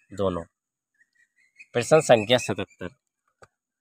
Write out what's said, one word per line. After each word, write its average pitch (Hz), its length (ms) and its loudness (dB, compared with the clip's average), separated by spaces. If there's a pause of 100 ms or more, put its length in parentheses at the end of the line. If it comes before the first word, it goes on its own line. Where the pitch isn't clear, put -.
(120)
दोनों। 90 300 -4 (1300)
प्रश्न 139 280 2
संख्या 120 380 2
सतहत्तर, 95 500 -8 (920)